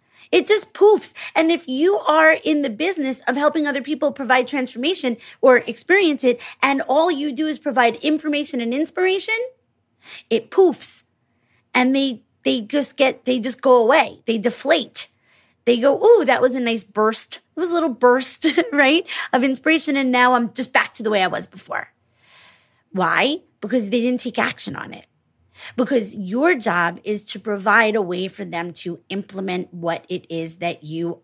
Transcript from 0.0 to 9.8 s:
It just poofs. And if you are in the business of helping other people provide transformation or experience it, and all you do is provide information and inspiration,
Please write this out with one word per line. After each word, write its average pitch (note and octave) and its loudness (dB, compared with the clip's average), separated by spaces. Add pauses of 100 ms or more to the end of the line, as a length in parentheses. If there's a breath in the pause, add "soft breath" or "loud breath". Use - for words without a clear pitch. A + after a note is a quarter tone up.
It F4+ 4
just - 0
poofs. - 4 (220 loud breath)
And D#4+ 2
if E4 -4
you D#4 0
are D#4 4
in D4 0
the C4+ -2
business C4 -4
of B3 -2
helping D4 0
other C#4 -4
people C#4+ -4
provide B3+ 0
transformation B3+ -4 (240 loud breath)
or B3+ 8
experience D#4+ 0
it, B3 2 (220 loud breath)
and C4+ 0
all D#4+ 2
you D4 -4
do D4+ -4
is C#4+ -6
provide A#3 0
information D4 -2
and A#3 -4
inspiration, F#4 -2 (920 loud breath)